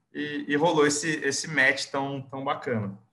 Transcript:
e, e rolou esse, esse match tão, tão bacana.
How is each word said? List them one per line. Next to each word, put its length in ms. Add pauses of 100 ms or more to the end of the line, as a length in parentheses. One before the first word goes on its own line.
(140)
e, 340
e 80
rolou 300
esse, 220 (140)
esse 260
match 380
tão, 360
tão 220
bacana. 540 (140)